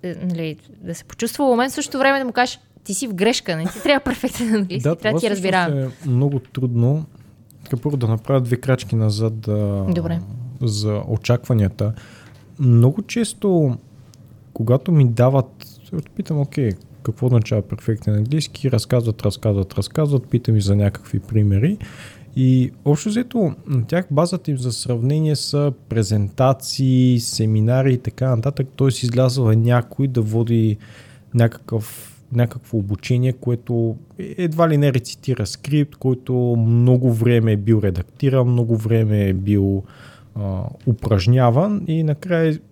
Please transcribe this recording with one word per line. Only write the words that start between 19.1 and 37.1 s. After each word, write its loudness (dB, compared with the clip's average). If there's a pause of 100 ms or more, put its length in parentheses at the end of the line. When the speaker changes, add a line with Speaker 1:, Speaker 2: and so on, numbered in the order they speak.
Speaker 2:
разказват, -2
разказват, -2
питам 0
и 2
за 2
някакви -2
примери. 0 (580)
И 2 (140)
общо 0
взето, -2 (120)
на -2
тях -2
базата -2
им -2
за -4
сравнение -2
са -2 (160)
презентации, 2
семинари 0
и 0
така -2
нататък. -2
Тоест 0
излязъл 2
е 6
някой 0
да -2
води 0 (560)
някакъв, -2 (200)
някакво -2
обучение, -2
което -4 (220)
едва -2
ли 2
не 4
рецитира -4
скрипт, -2
който -4 (240)
много 4